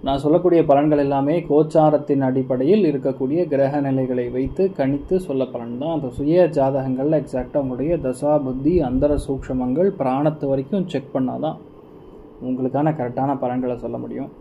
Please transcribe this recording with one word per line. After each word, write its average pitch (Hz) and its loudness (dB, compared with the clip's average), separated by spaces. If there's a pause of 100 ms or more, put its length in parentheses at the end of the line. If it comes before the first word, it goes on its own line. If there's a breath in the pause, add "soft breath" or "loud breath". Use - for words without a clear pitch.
நான் 139 0
சொல்லக்கூடிய 170 4
பலன்கள் 147 4
எல்லாமே 139 0 (140)
கோச்சாரத்தின் 147 4
அடிப்படையில் 135 2
இருக்கக்கூடிய 135 -2 (140)
கிரக 139 2
நிலைகளை 127 -2 (100)
வைத்து 135 0 (120)
கணித்து 143 0
சொல்ல 135 -2 (120)
பலன் 120 -8
தான். 160 -2
அந்த 131 -4
சுய 160 4 (120)
ஜாதகங்கள்ல 135 0
எக்ஸாக்டா 135 -4
உங்களுடைய 135 -2
தசா, 143 0 (120)
புத்தி, 135 0 (140)
அந்தர 139 2
சூக்ஷமங்கள், 131 -2 (100)
பிராணத்து 143 0
வரைக்கும் 139 -2
செக் 165 -6
பண்ணாதான் 131 -4 (920)
உங்களுக்கான 135 -2
கரெக்டான 123 -4 (140)
பலன்களை 123 -4
சொல்ல 120 -8
முடியும். 120 -10 (100)